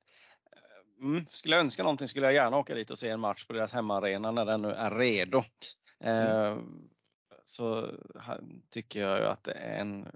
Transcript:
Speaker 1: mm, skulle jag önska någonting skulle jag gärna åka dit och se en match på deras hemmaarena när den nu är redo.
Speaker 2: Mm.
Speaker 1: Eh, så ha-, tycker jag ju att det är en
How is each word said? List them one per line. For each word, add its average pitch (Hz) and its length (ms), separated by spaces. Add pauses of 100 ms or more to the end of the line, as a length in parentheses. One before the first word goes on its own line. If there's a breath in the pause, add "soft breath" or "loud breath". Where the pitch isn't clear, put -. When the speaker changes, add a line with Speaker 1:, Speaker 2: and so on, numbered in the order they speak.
(1000 soft breath)
Speaker 1:
mm, 147 280
skulle - 260
jag 175 60
önska 151 220
någonting 139 240
skulle 135 180
jag 135 80
gärna 135 240
åka 135 180
dit 110 140
och 127 100
se 117 100
en 110 100
match 104 260
på - 80
deras 110 200
hemmaarena 104 580
när 117 140
den 107 160
nu 104 100
är 104 200
redo. 110 520 (560 loud breath)
Speaker 2:
Mm. 113 280
Speaker 1:
Eh, 110 300 (880)
så 113 360 (340)
ha-, - 240 (300)
tycker - 320
jag 98 180
ju 110 60
att 101 180
det - 80
är 107 280
en 101 360